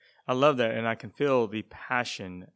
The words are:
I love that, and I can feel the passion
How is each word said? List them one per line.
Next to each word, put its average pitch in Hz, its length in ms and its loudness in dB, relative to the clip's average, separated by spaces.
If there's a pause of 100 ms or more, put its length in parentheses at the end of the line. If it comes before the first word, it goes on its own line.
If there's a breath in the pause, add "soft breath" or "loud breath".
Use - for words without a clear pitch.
(260 soft breath)
I 123 60 -2
love 135 240 4
that, 117 180 2
and 113 140 -2
I 113 60 0
can 110 160 -10
feel 131 360 2
the 107 160 -6
passion 95 920 -6